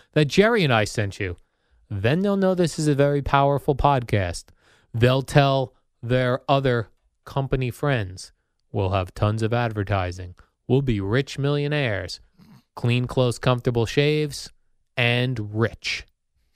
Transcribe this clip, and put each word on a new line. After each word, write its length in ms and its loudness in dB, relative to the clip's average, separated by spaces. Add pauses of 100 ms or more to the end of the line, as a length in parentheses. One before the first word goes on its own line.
(120)
that 140 4
Jerry 380 4
and 100 2
I 100 4
sent 360 -4
you. 180 -6 (520)
Then 300 0
they'll 180 0
know 160 2
this 240 0
is 100 0
a 80 4
very 280 2
powerful 520 2
podcast. 680 0 (480)
They'll 300 2
tell 500 2 (280)
their 460 0
other 420 2 (360)
company 460 -4
friends. 600 -4 (400)
We'll 200 -2
have 240 -2
tons 260 0
of 120 -2
advertising. 800 -4 (320)
We'll 160 2
be 180 0
rich 380 -2
millionaires. 800 -4 (560)
Clean, 320 0
close, 320 0
comfortable 480 0
shaves, 640 -2 (440)
and 600 -2
rich. 500 -4 (500)